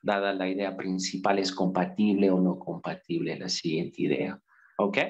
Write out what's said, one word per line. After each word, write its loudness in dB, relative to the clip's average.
dada 0
la -2
idea -2
principal, 0
es 0
compatible 2
o 4
no 4
compatible -6
la -10
siguiente -2
idea, 0
ok. 2